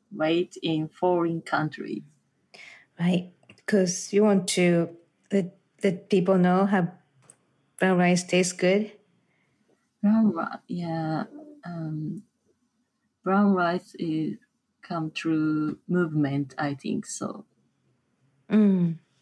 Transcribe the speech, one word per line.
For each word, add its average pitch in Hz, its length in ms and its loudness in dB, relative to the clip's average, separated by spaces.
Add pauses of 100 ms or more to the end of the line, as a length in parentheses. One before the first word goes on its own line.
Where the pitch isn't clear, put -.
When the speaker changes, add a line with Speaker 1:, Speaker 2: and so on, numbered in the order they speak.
(120)
Speaker 1:
weight 165 500 -2
in 160 260 -2
foreign 170 540 -2
countries. - 640 -6 (960)
Speaker 2:
Right, 175 340 0 (320)
'cause 185 480 0
you 202 100 4
want 190 260 2
to 175 460 2 (360)
let, 185 260 -2 (260)
let 185 260 -2
people 190 280 4
know 180 280 4
how 190 220 2 (880)
brown 185 200 2
rice 180 260 4
tastes 185 300 0
good. 196 380 0 (1080)
Speaker 1:
Brown 214 340 4
ri-, - 320 -8
yeah, 165 580 -4 (400)
um, 160 580 -8 (1000)
brown 202 300 4
rice 180 460 -2
is 156 380 -4 (440)
come 160 300 -6
through 156 760 -2
movement, 151 680 0
I 143 160 -4
think - 320 -6
so. - 400 -12 (1040)
Speaker 2:
Mm, 185 480 2 (240)